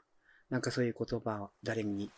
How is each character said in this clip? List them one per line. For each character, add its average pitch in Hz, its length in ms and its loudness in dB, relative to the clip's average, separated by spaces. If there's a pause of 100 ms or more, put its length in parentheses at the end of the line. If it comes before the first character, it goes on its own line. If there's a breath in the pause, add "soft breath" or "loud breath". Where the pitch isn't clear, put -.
(500 soft breath)
な 127 80 2
ん - 20 2
か 117 120 0
そ 127 100 2
う - 20 6
い 117 60 4
う - 80 -6
言 113 220 0
葉 107 220 -2
を 101 80 -8 (120)
誰 110 220 0
に 101 340 0